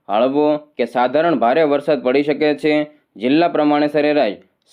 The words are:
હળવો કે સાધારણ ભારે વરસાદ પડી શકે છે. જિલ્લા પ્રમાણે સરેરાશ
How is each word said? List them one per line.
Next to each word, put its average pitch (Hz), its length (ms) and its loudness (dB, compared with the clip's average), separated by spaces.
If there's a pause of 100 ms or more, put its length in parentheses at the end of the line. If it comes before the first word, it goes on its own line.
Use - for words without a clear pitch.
હળવો 135 380 0 (280)
કે 123 120 -4
સાધારણ 131 560 0
ભારે 135 220 2
વરસાદ 143 400 0
પડી 139 240 0
શકે 151 280 0
છે. 151 180 -2 (420)
જિલ્લા 147 380 0
પ્રમાણે 147 340 2
સરેરાશ 147 520 0 (320)